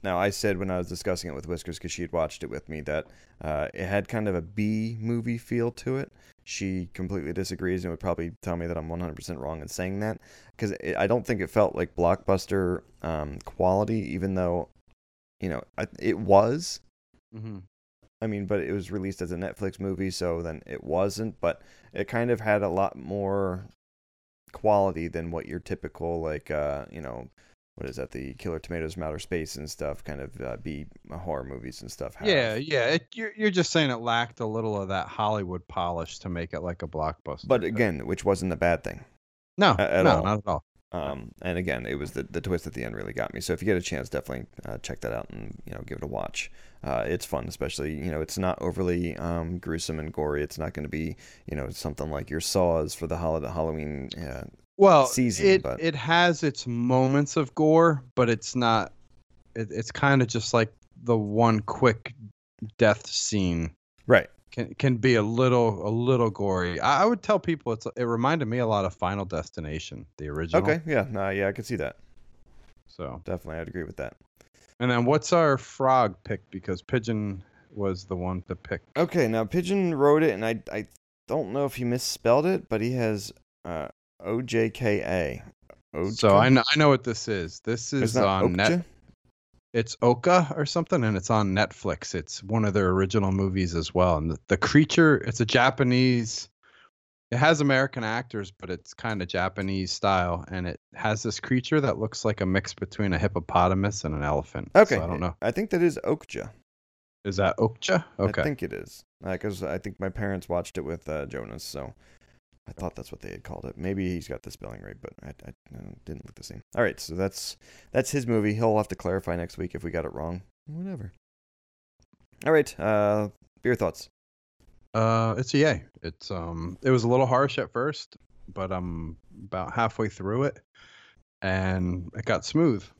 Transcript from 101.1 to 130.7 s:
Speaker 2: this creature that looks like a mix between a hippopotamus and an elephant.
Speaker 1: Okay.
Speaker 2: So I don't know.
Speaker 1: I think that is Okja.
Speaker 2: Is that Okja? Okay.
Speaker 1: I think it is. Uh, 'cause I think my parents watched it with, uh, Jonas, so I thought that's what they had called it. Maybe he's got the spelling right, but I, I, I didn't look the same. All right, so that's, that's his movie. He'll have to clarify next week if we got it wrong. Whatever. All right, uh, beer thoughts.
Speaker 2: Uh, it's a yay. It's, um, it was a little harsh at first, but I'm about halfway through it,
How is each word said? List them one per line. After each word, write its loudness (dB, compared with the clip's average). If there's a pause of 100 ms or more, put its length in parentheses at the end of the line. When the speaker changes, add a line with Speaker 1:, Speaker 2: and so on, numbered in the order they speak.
Speaker 2:
this -4
creature 0
that 0
looks -4
like 0
a 0
mix 0
between -2
a 2
hippopotamus 2
and -2
an -4
elephant. -4
Speaker 1:
Okay. 8
Speaker 2:
So 0
I -4
don't -4
know. -4
Speaker 1:
I 0
think -2
that 2
is 4
Okja. -4 (720)
Speaker 2:
Is -4
that 2
Okja? 0 (160)
Okay. 2
Speaker 1:
I 2
think -4
it -6
is. -12 (220)
Uh, -4
'cause -6
I -4
think -10
my -4
parents -6
watched -4
it -6
with, -8
uh, -4
Jonas, -10
so -12 (760)
I -16
thought -8
that's -14
what -18
they -12
had -14
called -12
it. -12
Maybe -2
he's -8
got -10
the -16
spelling -14
right, -16
but -14 (120)
I, -14 (180)
I, -16 (260)
I -14 (240)
didn't -12
look -20
the -20
same. -16 (160)
All 2
right, -2
so -10
that's, -4 (340)
that's 0
his -2
movie. 2
He'll 2
have 0
to -8
clarify -4
next -8
week -8
if -10
we -4
got -4
it -8
wrong. -8 (240)
Whatever. -10 (1300)
All 2
right, 2
uh, 2 (340)
beer 2
thoughts. -2 (840)
Speaker 2:
Uh, 2
it's -4
a 6
yay. 4 (200)
It's, -12
um, -6
it 4
was 6
a 2
little 6
harsh 2
at -4
first, -4 (360)
but -6
I'm -6 (280)
about -8
halfway 0
through -4
it, -2 (800)